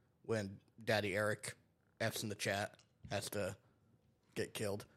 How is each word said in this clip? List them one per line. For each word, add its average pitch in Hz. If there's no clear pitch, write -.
when 104
Daddy 104
Eric 104
F's 110
in 110
the 101
chat 104
has 101
to 101
get -
killed. 104